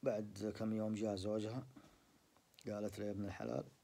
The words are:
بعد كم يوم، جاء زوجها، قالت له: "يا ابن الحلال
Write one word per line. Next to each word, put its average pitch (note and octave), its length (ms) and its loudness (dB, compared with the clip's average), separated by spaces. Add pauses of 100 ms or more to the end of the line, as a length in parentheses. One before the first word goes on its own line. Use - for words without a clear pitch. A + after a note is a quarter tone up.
بعد G#2+ 540 0
كم A2 160 2
يوم، G#2+ 200 2
جاء G#2+ 220 2
زوجها، G#2+ 520 0 (1000)
قالت G#2 320 0
له: G#2 60 0
"يا G#2 60 2
ابن G2 140 0
الحلال A#2 380 0 (200)